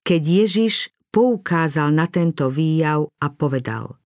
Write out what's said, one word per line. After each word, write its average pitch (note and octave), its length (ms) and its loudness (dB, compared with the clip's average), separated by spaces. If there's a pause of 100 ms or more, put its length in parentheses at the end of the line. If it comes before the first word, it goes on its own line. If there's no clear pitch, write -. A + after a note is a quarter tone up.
keď E3+ 200 0 (260)
Ježiš G#3+ 420 -2 (220)
poukázal E3 800 0
na D#3+ 140 2
tento E3 400 0
výjav D3+ 640 0 (100)
a C#3+ 60 -2
povedal B2+ 800 -6